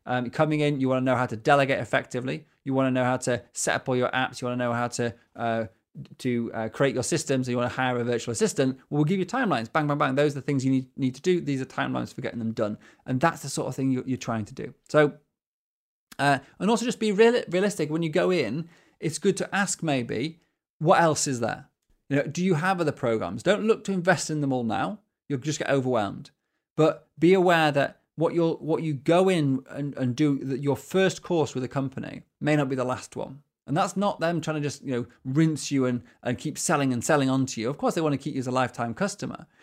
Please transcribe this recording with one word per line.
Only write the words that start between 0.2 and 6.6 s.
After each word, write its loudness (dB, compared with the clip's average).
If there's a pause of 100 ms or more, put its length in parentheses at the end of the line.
coming 2
in, 2
you 2
wanna 2
know 2
how 0
to -6
delegate 4
effectively, -4 (200)
you -2
wanna 2
know 0
how 0
to -2 (100)
set -2
up -6
all 2
your 2
apps, -4
you -6
wanna -4
know 0
how -2
to, -4 (220)
uh, -2 (540)
to, -2
uh, -6